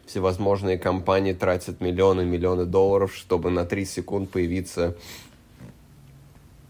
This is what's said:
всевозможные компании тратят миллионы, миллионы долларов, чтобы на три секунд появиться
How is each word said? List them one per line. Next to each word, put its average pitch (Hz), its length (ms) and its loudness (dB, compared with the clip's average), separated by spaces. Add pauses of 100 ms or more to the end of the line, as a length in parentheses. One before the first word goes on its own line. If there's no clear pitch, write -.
всевозможные 95 720 0
компании 95 560 0
тратят 90 480 -2
миллионы, 92 420 4
миллионы 90 400 0
долларов, 95 500 2
чтобы 90 360 -2
на 87 160 0
три 98 180 -4
секунд 95 460 -6
появиться 87 640 -2 (1800)